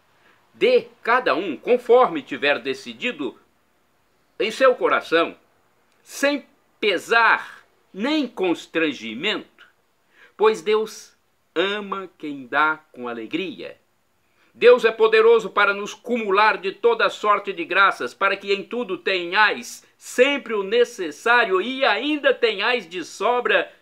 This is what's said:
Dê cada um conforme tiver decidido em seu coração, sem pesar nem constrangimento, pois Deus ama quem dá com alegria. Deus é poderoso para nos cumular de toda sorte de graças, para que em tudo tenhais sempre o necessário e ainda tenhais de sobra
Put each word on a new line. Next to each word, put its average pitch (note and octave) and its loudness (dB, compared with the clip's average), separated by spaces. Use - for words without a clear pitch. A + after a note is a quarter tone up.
Dê A3+ 2
cada A3+ 0
um F3 -6
conforme A3+ 2
tiver C3+ -2
decidido C3 -8
em G#3 -2
seu B3+ 4
coração, D3+ 0
sem - -4
pesar G3+ 0
nem C4 -2
constrangimento, D#3+ -6
pois G#3 2
Deus G#3+ -4
ama G3 -4
quem C#3+ -12
dá D3+ 0
com B2 -12
alegria. A2+ -8
Deus A3+ 6
é A3+ 4
poderoso A3 4
para G3+ 2
nos G3+ -8
cumular G#3 0
de F#3 -6
toda A3 0
sorte G3+ -2
de E3+ -8
graças, F3 0
para G3 -2
que G3 -6
em G3 -4
tudo G#3 -8
tenhais F3+ -2
sempre C4 0
o G3+ -4
necessário G#3+ 0
e C4 -4
ainda C4 0
tenhais A3 -2
de E3+ -10
sobra G#3 0